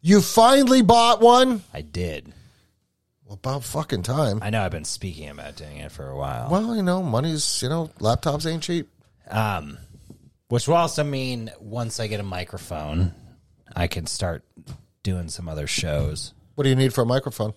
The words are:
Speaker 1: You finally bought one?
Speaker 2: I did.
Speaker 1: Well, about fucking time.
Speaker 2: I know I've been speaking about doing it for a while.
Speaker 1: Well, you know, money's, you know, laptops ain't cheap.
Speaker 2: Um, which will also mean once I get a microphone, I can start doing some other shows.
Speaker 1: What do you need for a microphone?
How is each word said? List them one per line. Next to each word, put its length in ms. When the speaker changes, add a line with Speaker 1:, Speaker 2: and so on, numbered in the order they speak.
Speaker 1:
You 200
finally 600
bought 400
one? 420
Speaker 2:
I 80
did. 500
Speaker 1:
Well, 100
about 280
fucking 400
time. 380
Speaker 2:
I 80
know 140
I've 80
been 140
speaking 440
about 260
doing 220
it 140
for 160
a 100
while. 320
Speaker 1:
Well, 260
you 80
know, 200
money's, 580
you 80
know, 300
laptops 520
ain't 120
cheap. 240
Speaker 2:
Um, 480
which 180
will 80
also 280
mean 560
once 400
I 80
get 120
a 40
microphone, 920
I 120
can 180
start 380
doing 260
some 180
other 200
shows. 680
Speaker 1:
What 100
do 40
you 60
need 180
for 80
a 40
microphone? 520